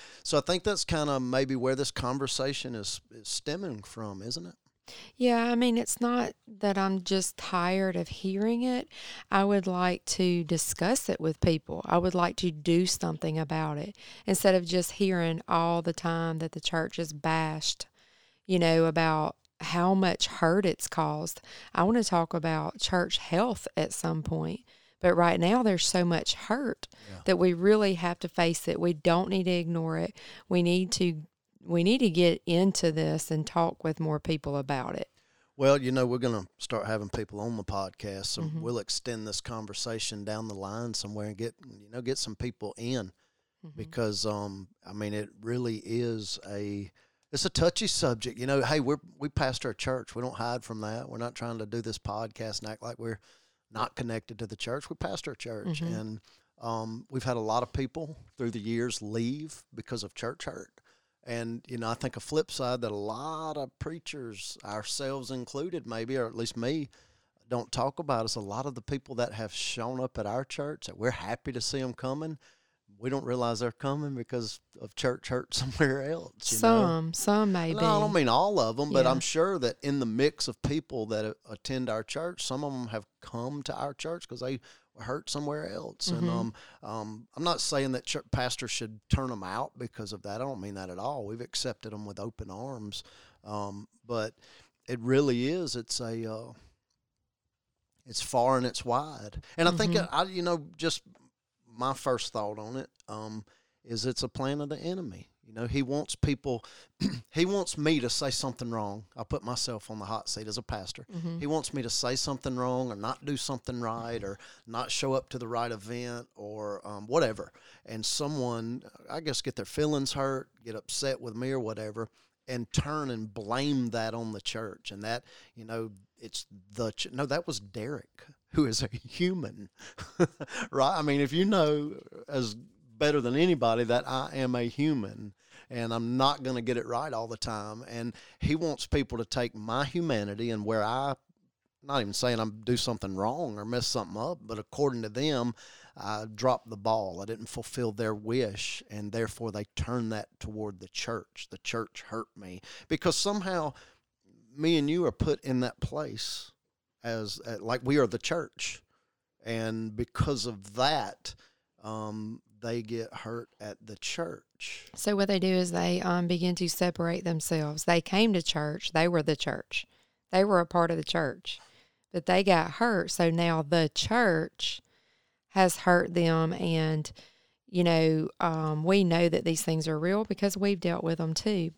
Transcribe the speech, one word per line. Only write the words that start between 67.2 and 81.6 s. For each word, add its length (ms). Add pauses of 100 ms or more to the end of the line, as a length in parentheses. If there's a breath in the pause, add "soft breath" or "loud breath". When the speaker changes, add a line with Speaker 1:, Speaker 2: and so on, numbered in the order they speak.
Speaker 1:
don't 220
talk 280
about 260
is 100
a 60
lot 240
of 100
the 60
people 340
that 180
have 200
shown 460
up 180
at 80
our 200
church 400
that 120
we're 140
happy 400
to 100
see 200
'em 120
coming. 440 (600 soft breath)
We 120
don't 160
realize 340
they're 120
coming 420
because 460 (200)
of 160
church 340
hurt 240
<laughs> 0
somewhere 580
else, 400
you 80
know? 220
Speaker 2:
Some, 320
some 380
maybe. 280
Speaker 1:
No, 180
I 40
don't 120
mean 160
all 300
of 200
'em, 120
but 140
Speaker 2:
Yeah. 60
Speaker 1:
I'm 80
sure 400
that 220
in 180
the 60
mix 420
of 140
people 460
that 180
a-, 100 (140)
attend 400